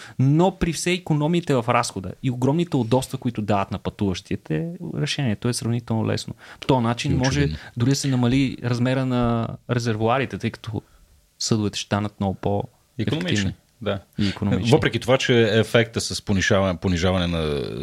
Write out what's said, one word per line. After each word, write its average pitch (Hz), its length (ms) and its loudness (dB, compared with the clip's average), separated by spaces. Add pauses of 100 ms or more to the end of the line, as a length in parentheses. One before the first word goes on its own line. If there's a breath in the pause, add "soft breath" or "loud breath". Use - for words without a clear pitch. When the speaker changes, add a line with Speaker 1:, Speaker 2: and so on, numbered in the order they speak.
(180 loud breath)
Speaker 1:
но 160 400 4
при 170 140 0
все 160 180 -2
икономиите 170 640 0
в 120 140 2
разхода 117 440 0 (100)
и 135 80 -2
огромните 143 460 0
удобства, 127 420 0
които 113 240 -4
дават 101 280 0
на 95 80 -4
пътуващите, 101 880 -4 (300)
решението 139 500 -2
е 123 40 0
сравнително 117 540 -2
лесно. 104 280 -2 (260 loud breath)
По - 60 -14
този 131 160 4
начин 120 300 0
Speaker 2:
И - 20 2
Speaker 1:
може 131 160 2
Speaker 2:
очевидно. 143 260 0 (200 loud breath)
Speaker 1:
дори 117 140 2
да 139 60 4
се 143 120 -2
намали 127 560 2
размера 123 420 0
на 117 420 0 (220)
резервуарите, 117 680 0
тъй 113 120 -2
като - 320 -8 (560 soft breath)
съдовете 104 400 0
ще - 80 -8
станат 104 340 -2
много 98 140 0
по-ефективни. 104 840 -4
Speaker 2:
Икономични, 104 340 -2 (260)
да. 101 200 -4 (180)
Speaker 1:
И 101 100 2
икономични. 107 420 0
Speaker 2:
Въпреки 113 300 4
това, 131 180 2
че 120 240 4 (160)
ефекта 113 420 2
с - 220 -6
понижаване, 95 560 2
понижаване 90 480 2
на 78 360 -2 (200)